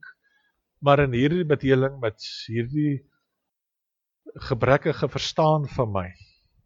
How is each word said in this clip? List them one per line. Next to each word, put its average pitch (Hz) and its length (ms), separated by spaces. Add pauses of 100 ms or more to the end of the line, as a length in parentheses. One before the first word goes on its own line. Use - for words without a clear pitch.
(800)
maar 143 180
in 139 140
hierdie 151 320
bedeling 135 540
met 113 200 (280)
hierdie 131 580 (1300)
gebrekkige 135 760
verstaan 156 580
van 117 240
my, 92 220 (520)